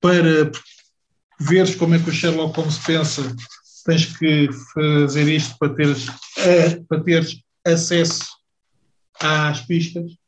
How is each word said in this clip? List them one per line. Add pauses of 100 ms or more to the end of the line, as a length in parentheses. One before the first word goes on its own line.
para (880)
veres
como
é
que
o
Sherlock
Holmes
pensa, (640)
tens
que (260)
fazer
isto
para
teres, (320)
eh,
para
teres (240)
acesso (960)
às
pistas. (160)